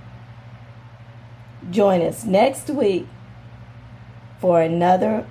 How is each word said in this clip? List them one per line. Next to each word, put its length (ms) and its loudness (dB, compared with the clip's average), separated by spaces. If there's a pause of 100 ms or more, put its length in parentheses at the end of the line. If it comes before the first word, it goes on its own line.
(1700)
Join 320 2
us 220 -6
next 440 0
week 380 -2 (1300)
for 200 2
another 720 0